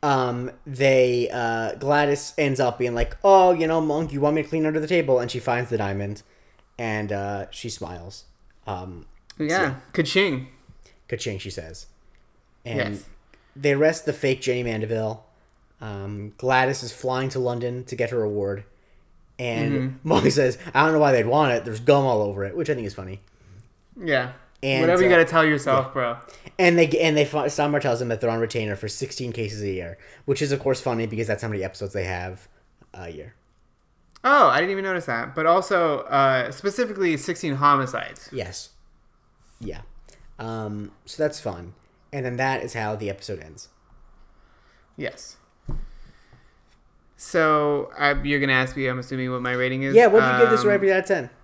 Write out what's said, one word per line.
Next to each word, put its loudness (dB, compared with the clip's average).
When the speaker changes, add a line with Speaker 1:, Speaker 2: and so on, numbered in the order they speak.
Speaker 1:
um, 0
they, 4
uh, -2
Gladys 0
ends 0
up 0
being -2
like, -2
"Oh, 8
you 2
know, 2
Monk, -2
you -4
want 2
me 0
to -6
clean -2
under -2
the -6
table?" 2
And -4
she -6
finds -2
the -2
diamond, -4
and, -4
uh, -6
she -12
smiles. -14
Um, -12
Speaker 2:
Yeah. 0
Speaker 1:
so -8
Speaker 2:
Ka-ching. 0
Speaker 1:
"Ka-ching," -8
she -12
says. -14
And -4
Speaker 2:
Yes. -14
Speaker 1:
they 0
arrest 2
the -2
fake -2
Jenny 0
Mandeville. -4
Um, -10
Gladys 2
is -10
flying -4
to -6
London -4
to -12
get -2
her -2
award. -4
And -2
Speaker 2:
Mm-hmm. -4
Speaker 1:
Monk 4
says, 2
"I 4
don't 4
know 4
why 6
they'd 4
want 4
it. 0
There's -6
gum 6
all 2
over -2
it," -8
which -4
I 2
think -6
is -8
funny. -12
Speaker 2:
Yeah. -2
Speaker 1:
And, 0
Speaker 2:
Whatever 4
you 6
Speaker 1:
uh, 6
Speaker 2:
gotta 8
tell 4
yourself, 2
Speaker 1:
yeah. -16
Speaker 2:
bro. -4
Speaker 1:
And 6
they, 6
and 2
they 4
fi-, -2
Steinmeier 0
tells -2
them -4
that -4
they're 0
on -2
retainer -4
for -8
sixteen -8
cases -6
a -4
year, -8
which 0
is, -2
of -2
course, 0
funny -2
because -4
that's -4
how -6
many -6
episodes -8
they -4
have -10
a -14
year. -16
Speaker 2:
Oh, 6
I 4
didn't 0
even -4
notice -4
that. -6
But -2
also, 2
uh, 2
specifically -2
sixteen -6
homicides. 0
Speaker 1:
Yes. -10
Yeah. -12
Um, -10
so -8
that's -2
fun. -10
And -6
then -4
that 0
is -10
how -4
the -6
episode -10
ends. -20
Speaker 2:
Yes. -12
So, 0
I, 2
you're 0
gonna 2
ask 0
me, -2
I'm -4
assuming, -6
what -4
my -4
rating -2
is? -2
Speaker 1:
Yeah, 10
what 8
did 4
you 2
give 8
this 4
Speaker 2:
Um, 4
Speaker 1:
rating 4
out 4
of -6
ten? 0